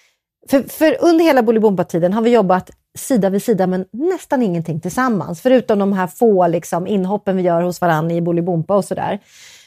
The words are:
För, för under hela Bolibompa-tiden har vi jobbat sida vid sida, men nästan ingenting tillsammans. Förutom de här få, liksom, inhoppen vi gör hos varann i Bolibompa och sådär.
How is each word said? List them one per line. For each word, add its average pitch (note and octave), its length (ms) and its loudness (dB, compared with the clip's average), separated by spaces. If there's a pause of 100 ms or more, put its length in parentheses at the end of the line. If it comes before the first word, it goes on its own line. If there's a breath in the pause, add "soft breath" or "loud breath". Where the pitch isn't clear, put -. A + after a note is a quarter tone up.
(500)
För, C4+ 120 2
för - 380 0
under E4+ 240 4
hela C4 180 4
Bolibompa-tiden G3 680 0
har A3 100 -2
vi A#3+ 80 2
jobbat F#3 400 2 (280)
sida G3 320 0
vid G3 120 -2
sida, F#3+ 240 0
men F#3 260 -2
nästan D4 500 -2
ingenting E3+ 380 -4
tillsammans. F3+ 600 -4
Förutom B3 380 2
de G3 140 0
här F#3 140 -2
få, F#3+ 400 2
liksom, E3+ 400 -2
inhoppen G3 500 -2
vi F#3 60 0
gör E3+ 200 2
hos F3+ 180 -4
varann E3 300 0
i E3+ 120 -2
Bolibompa E3+ 540 -2
och G3 80 0
sådär. G3 340 -6 (480 soft breath)